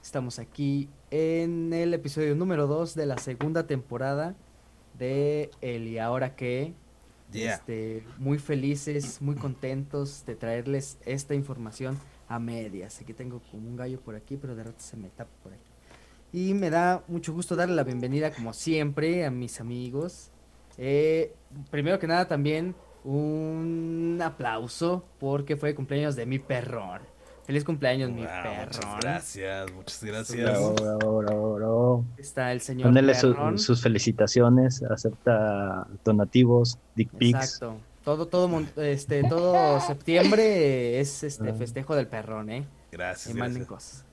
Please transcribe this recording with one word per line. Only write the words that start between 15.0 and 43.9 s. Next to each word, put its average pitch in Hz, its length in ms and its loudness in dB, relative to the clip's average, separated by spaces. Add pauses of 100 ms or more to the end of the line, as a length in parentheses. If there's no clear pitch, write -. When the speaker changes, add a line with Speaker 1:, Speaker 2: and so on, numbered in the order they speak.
Speaker 1:
tapa - 200 -16 (120)
por 98 100 -20
ahí. - 80 -20 (720)
Y 185 220 0
me 196 160 0
da 175 380 4
mucho 170 240 -6
gusto 175 240 -4
darle 175 200 2
la 143 80 2
bienvenida, 131 480 -2
como 113 200 -8
siempre, 156 720 0
a 139 60 -2
mis 123 300 -8
amigos. 123 680 -8 (460)
Eh, 156 580 2 (360)
primero 156 280 0
que 175 80 -2
nada, 175 220 4
también 156 460 0 (280)
un 160 1200 -2
aplauso 151 840 -2 (140)
porque 143 380 -2
fue 147 180 -2
cumpleaños 143 420 -2
de 117 100 -6
mi 131 120 -2
perrón. 120 640 -6 (460)
Feliz 143 180 0
cumpleaños, 135 460 0
mi 117 120 -6
Speaker 2:
Wow, 113 80 -8 (300)
muchas 107 180 -8
Speaker 1:
perrón. 104 220 -6
Speaker 2:
gracias, 95 720 -6
muchas - 300 -14
Speaker 1:
Bravo, 104 140 -8
Speaker 2:
gracias. 117 280 -4
Speaker 3:
Bravo, 107 300 2
bravo, 107 440 2
bravo, 107 360 0
bravo. 120 500 4 (120)
Speaker 1:
Está 131 360 -4
el 123 80 -2
señor 127 280 -6
Speaker 3:
Mándele 135 280 10
su-, 127 160 6
Speaker 1:
perrón. 147 260 2
Speaker 3:
sus 120 240 4
felicitaciones, 120 1040 6
acepta 107 1040 0 (160)
donativos, 120 760 6 (160)
dick 117 220 0
pics. 123 240 4
Speaker 1:
Exacto. 117 380 -6 (260)
Todo, 156 240 0
todo 180 180 4
mon-, 156 300 0
este, 143 480 0
todo 156 560 4
septiembre 160 1200 4
es, 139 240 -4
este, 139 260 -4
Speaker 3:
Ah. 110 40 -4
Speaker 1:
festejo 127 420 -4
del 127 100 2
perrón, 107 440 -8
¿eh? 135 160 -6 (260)
Speaker 2:
Gracias, 90 420 -8
Speaker 1:
Que 120 60 -4
manden 123 260 -4
Speaker 2:
gracias. - 20 -20
Speaker 1:
cosas. - 440 -16